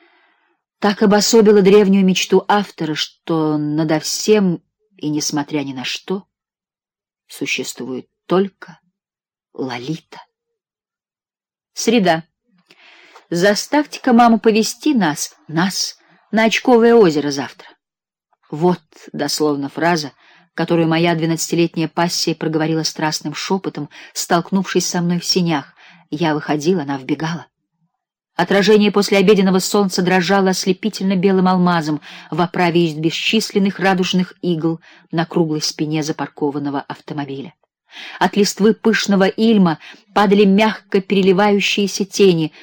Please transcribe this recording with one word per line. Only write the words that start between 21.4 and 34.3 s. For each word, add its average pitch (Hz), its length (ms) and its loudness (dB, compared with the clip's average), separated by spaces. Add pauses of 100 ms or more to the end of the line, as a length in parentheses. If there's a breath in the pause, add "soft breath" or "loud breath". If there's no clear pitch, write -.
пассия 170 480 -4
проговорила 160 480 -2
страстным 156 500 -6
шёпотом, 156 560 -6 (240 loud breath)
столкнувшись 180 720 -2
со 180 160 -4
мной 175 180 -2
в - 60 -12
сенях. 165 480 -2 (380 soft breath)
Я 156 240 -2
выходила, 151 480 -2
она 139 140 -6
вбегала. 147 500 -6 (880)
Отражение 202 560 2
послеобеденного 196 680 2
солнца 196 420 0
дрожало 185 480 2
ослепительно 190 680 -2
белым 185 320 2
алмазом 175 540 0 (280 loud breath)
в 160 120 -4
оправе 170 440 0
из 156 80 -4
бесчисленных 190 840 -2
радужных 185 600 0